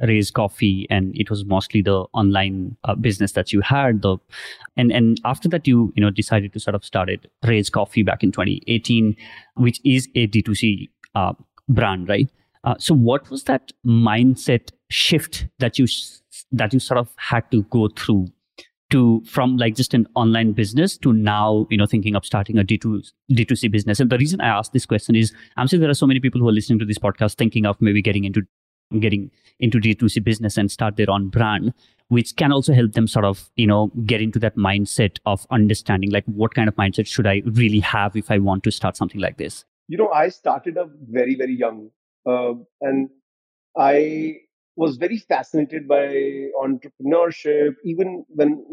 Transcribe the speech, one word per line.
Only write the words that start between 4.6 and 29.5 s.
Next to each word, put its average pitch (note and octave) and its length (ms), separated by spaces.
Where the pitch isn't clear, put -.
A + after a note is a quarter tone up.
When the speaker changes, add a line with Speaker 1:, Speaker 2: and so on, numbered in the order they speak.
Speaker 1:
and, A#2+ 160
and A2+ 340
after C3 240
that, E3 180
you, A#2 280
you G#2+ 60
know, G#2 80
decided G2+ 440
to G#2+ 60
sort G2+ 160
of G2+ 80
start F#2 260
it, - 220
Raise A2 240
Coffee, - 340
back F#2+ 200
in F#2+ 80
twenty F#2+ 360
eighteen, A2+ 480
which B2 300
is C3 300
a A#2 100
D G#2 160
two G#2 140
C, G2 340
uh, F#2+ 180
brand, G2+ 400
right? G#2 200
Uh, B2 160
so - 160
what B2 340
was C4+ 140
that - 280
mindset A#2 840
shift - 580
that A#2+ 180
you C3 80
s-, - 380
that A2 220
you C3 60
sort B2+ 180
of A#2+ 200
had - 340
to G#2+ 120
go G#2+ 260
through G2 380
to, A#2 360
from, B2+ 320
like, A#2 160
just B2 220
an A2+ 180
online A2+ 400
business A#2 460
to C#3 120
now, G#2+ 600
you G#2+ 60
know, G#2 100
thinking G#2 280
of G2 80
starting G#2+ 360
a G2 40
D G#2 140
two, G#2+ 240
D A#2 140
two A#2+ 120
C A2+ 120
business? G#2 320
And B2 120
the B2 80
reason D#3 200
I B2+ 80
ask G#2+ 240
this - 140
question A2+ 300
is, A2 180
I'm B2+ 100
sure F3 120
there D#3+ 100
are C#3+ 60
so D3 100
many C3+ 140
people B2+ 200
who A#2+ 80
are A2 60
listening A2 260
to A2 60
this G#2 140
podcast G#2 360
thinking A2 300
of G2+ 160
maybe G#2 220
getting G2+ 200
into, G2+ 200
getting G2+ 320